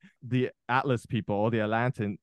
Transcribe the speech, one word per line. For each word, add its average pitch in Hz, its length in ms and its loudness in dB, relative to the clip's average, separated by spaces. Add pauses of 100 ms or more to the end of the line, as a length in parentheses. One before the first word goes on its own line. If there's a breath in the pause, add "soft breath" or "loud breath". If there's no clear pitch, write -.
(220 soft breath)
the 123 280 0 (180)
Atlas 127 380 2
people, 107 440 0
the 110 100 2
Atlantean, 110 640 -2